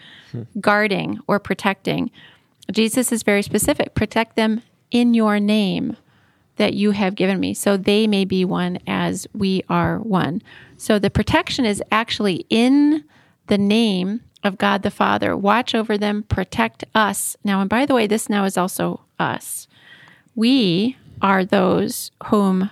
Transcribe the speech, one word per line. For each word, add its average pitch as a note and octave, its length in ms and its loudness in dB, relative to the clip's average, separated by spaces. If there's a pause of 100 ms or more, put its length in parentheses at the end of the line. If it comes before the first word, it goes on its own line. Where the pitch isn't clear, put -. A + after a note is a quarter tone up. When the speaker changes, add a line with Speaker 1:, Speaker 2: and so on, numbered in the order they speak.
(320)
Speaker 1:
Hmm. A#2 100 -8 (180)
Speaker 2:
guarding G#3 580 0 (100)
or G3+ 100 2
protecting. F#3+ 720 -4 (600)
Jesus A3+ 420 0
is A3+ 100 -2
very G3+ 200 0
specific. - 520 -2
"Protect A3+ 420 -4
them A3 260 -2 (280)
in A#3+ 240 2
your G#3+ 240 2
name G#3 580 0 (600)
that G#3 180 0
you G3+ 160 0
have G3+ 240 0
given F#3 240 0
me, F#3 160 -4
so G3+ 220 0
they G#3 320 2
may G3 160 2
be F#3 200 0
one F3+ 340 -2 (100)
as F#3 440 -4
we F#3+ 360 -2
are E3+ 320 0
one." F#3 420 -2 (340)
So G#3+ 220 0
the G3+ 120 0
protection C#4+ 540 0
is G#3 160 0 (120)
actually G#3 580 0
in C#4+ 540 4 (420)
the G#3 120 2
name G3+ 600 2 (240)
of G3+ 140 -2
God G3+ 240 0
the G3+ 80 -2
Father. G3+ 460 0
Watch G#3 380 0
over A3 240 0
them, G#3 260 -2
protect - 600 -4 (100)
us. G3+ 480 0
Now, G3 180 0
and G3 100 0
by B3+ 160 2
the C#4 80 2
way, A3+ 120 2
this G#3 220 -2
now G#3 160 0
is F#3+ 120 -2
also F3 440 -2 (180)
us. - 480 -6 (720)
We A3+ 600 2 (260)
are F#3+ 220 2
those G3 680 0 (160)
whom G3 460 2